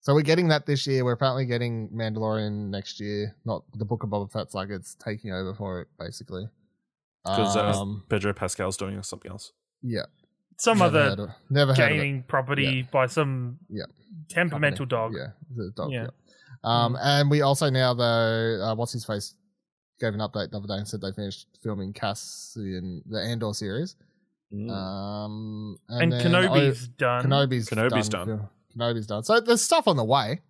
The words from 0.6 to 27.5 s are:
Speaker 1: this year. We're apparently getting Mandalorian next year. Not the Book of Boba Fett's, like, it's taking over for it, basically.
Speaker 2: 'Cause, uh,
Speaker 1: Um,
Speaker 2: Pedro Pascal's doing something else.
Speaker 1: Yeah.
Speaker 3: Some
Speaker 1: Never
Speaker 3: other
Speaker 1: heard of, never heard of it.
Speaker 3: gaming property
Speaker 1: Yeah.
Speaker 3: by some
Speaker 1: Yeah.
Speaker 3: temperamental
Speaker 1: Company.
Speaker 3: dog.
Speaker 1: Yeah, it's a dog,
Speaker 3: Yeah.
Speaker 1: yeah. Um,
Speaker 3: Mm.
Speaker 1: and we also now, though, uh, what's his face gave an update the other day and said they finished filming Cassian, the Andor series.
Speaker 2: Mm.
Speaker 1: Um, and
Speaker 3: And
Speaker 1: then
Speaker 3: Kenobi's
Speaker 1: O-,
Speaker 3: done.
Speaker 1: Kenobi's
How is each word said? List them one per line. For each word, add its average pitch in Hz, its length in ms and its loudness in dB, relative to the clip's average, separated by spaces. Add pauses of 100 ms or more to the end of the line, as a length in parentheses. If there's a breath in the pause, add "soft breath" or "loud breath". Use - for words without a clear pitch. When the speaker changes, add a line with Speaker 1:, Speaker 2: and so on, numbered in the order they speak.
Speaker 1:
this 143 180 2
year. 131 180 2
We're 123 100 2
apparently 131 340 0
getting 117 420 -2
Mandalorian 110 800 -2
next 98 300 -8
year. 104 360 -4 (100)
Not 110 180 -4 (100)
the 110 100 -6
Book 110 200 -4
of 107 80 -4
Boba 101 200 -4
Fett's, - 220 -6
like, 98 160 -6
it's 95 260 -10
taking 107 380 -8
over 95 220 -6
for 95 260 -6
it, - 60 -14 (120)
basically. 92 480 -10 (800)
Speaker 2:
'Cause, 98 320 2
uh, 101 240 2
Speaker 1:
Um, 101 280 -6
Speaker 2:
Pedro 101 240 0
Pascal's 92 440 -4
doing 98 240 -6
something 95 300 -12
else. 98 200 -14 (300)
Speaker 1:
Yeah. 117 240 -4 (540)
Speaker 3:
Some 226 180 4
Speaker 1:
Never 185 100 6 (120)
Speaker 3:
other 143 100 6
Speaker 1:
heard 98 100 -4
of, 101 100 -6 (200)
never 135 240 4
heard 131 100 6
of 143 80 4
it. 151 60 2
Speaker 3:
gaming 139 300 -2
property 139 360 0
Speaker 1:
Yeah. 131 280 0
Speaker 3:
by 131 160 4
some 131 500 -2 (120)
Speaker 1:
Yeah. 104 160 -8 (440)
Speaker 3:
temperamental 147 560 0
Speaker 1:
Company. 113 320 -2
Speaker 3:
dog. 67 160 -8 (160)
Speaker 1:
Yeah, 131 60 -12 (100)
it's 98 80 -10
a - 20 -16
dog, 117 160 -4
Speaker 3:
Yeah. 120 120 -4
Speaker 1:
yeah. - 60 -6 (540 soft breath)
Um, 120 300 4
Speaker 3:
Mm. 123 80 -6
Speaker 1:
and 143 300 4
we 147 100 4
also 139 300 4
now, 131 240 4
though, 113 680 2
uh, 110 120 0
what's 117 180 -4
his 113 120 -6
face 104 280 -6 (680)
gave 113 140 -2
an 104 60 -4
update 104 320 -4
the 107 60 -8
other 101 100 -8
day 101 100 -4
and 104 100 -6
said 104 140 -8
they 98 100 -6
finished 98 360 -8 (160)
filming 101 280 -6
Cassian, 95 1160 -8
the 107 120 -6
Andor 113 340 -4
series. 110 420 -6 (580)
Speaker 2:
Mm. 104 180 -8
Speaker 1:
Um, 104 1040 -8 (120)
and 120 140 -2
Speaker 3:
And 170 100 4
Speaker 1:
then 123 180 2
Speaker 3:
Kenobi's 139 560 4
Speaker 1:
O-, - 100 -16
Speaker 3:
done. 123 280 2
Speaker 1:
Kenobi's 131 440 2